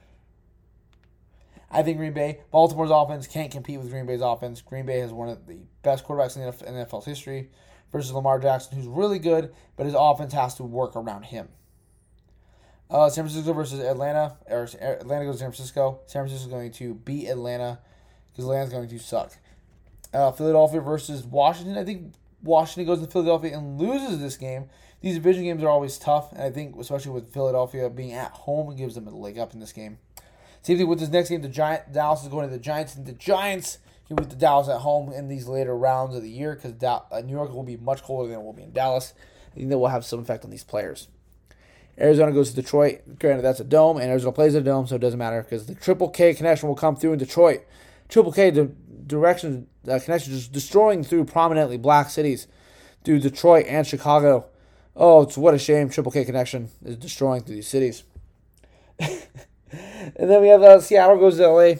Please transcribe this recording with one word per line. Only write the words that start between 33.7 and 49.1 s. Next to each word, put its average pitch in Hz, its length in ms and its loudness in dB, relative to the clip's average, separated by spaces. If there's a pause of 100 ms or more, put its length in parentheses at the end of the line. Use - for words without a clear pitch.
can 156 80 -10
beat 147 140 -4
the 131 60 -18
Dallas 143 320 2
at 123 120 -4
home 147 320 -2
in 139 160 -12
these 135 200 -12
later 131 280 -4
rounds 131 400 -2
of 120 80 -10
the 110 60 -16
year 139 260 -10
'cause 123 160 -16
Da-, 120 400 -4
uh, 117 100 -8
New 131 120 -12
York 143 200 -8
will 127 100 -12
be 123 140 -14
much 131 240 -6
colder 127 280 -8
than 113 100 -12
it 104 40 -16
will 107 100 -18
be 98 100 -20
in 107 80 -20
Dallas. 131 420 -4 (380)
I - 60 -20
think 135 120 -10
that 139 80 0
will 127 120 2
have 120 160 -4
some 120 140 -10
effect 113 240 -8
on 107 60 -20
these 107 140 -20
players. 98 440 -10 (920)
Arizona 151 320 4
goes 139 200 2
to 120 40 -14
Detroit. 131 640 0
Granted, 139 240 0
that's 131 160 0
a 110 40 -8
dome, 156 340 4
and 127 120 -4
Arizona 127 220 0
plays 151 240 2
a 147 60 2
dome, 135 260 0
so 131 80 -6
it 120 40 -4
doesn't 120 200 -2
matter 113 240 -4
'cause 113 240 -10
the - 80 -14
Triple 180 340 0
K 170 240 4
connection 156 340 0
will 139 80 -2
come 151 200 0
through 160 180 -2
in 147 60 -2
Detroit. 151 440 2 (460)
Triple 185 220 4
K 196 180 4
di-, 147 200 2 (360)
direction, 151 600 0 (200)